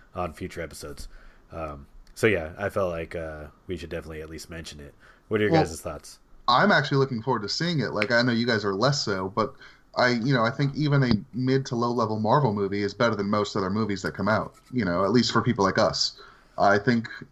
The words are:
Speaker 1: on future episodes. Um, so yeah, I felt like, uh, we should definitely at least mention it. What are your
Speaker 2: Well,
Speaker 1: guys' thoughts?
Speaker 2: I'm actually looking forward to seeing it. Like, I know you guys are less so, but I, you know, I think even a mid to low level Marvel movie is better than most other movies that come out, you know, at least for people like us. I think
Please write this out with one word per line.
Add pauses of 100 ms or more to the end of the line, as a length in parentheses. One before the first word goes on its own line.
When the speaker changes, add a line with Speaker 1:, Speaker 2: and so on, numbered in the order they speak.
(140)
Speaker 1:
on
future
episodes. (440)
Um, (280)
so
yeah,
I
felt
like,
uh, (220)
we
should
definitely
at
least
mention
it. (340)
What
are
your
Speaker 2:
Well,
Speaker 1:
guys'
thoughts? (280)
Speaker 2:
I'm
actually
looking
forward
to
seeing
it.
Like,
I
know
you
guys
are
less
so,
but (420)
I,
you
know,
I
think
even
a (200)
mid
to
low
level
Marvel
movie
is
better
than
most
other
movies
that
come
out, (180)
you
know,
at
least
for
people
like
us. (380)
I
think (240)